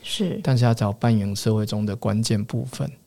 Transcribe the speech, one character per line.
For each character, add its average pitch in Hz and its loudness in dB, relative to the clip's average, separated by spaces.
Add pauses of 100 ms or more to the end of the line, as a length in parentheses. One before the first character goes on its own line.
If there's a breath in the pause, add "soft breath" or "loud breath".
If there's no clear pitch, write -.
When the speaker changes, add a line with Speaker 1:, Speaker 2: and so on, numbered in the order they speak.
Speaker 1:
是。 - -4
Speaker 2:
但 131 2
是 117 4
它 117 6
只 113 -2
要 101 2
扮 117 2
演 101 0
社 110 0
会 107 0
中 104 -2
的 101 -2
关 104 0
键 113 0
部 120 -6
分。 139 -6 (160)